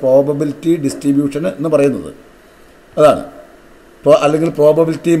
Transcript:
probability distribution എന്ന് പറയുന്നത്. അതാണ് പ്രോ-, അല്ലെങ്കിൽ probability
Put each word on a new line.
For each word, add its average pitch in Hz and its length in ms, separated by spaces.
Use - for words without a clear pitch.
probability 143 680
distribution 143 640
എന്ന് 160 240
പറയുന്നത്. 127 340
അതാണ് 151 240
പ്രോ-, 147 200
അല്ലെങ്കിൽ 156 260
probability 160 600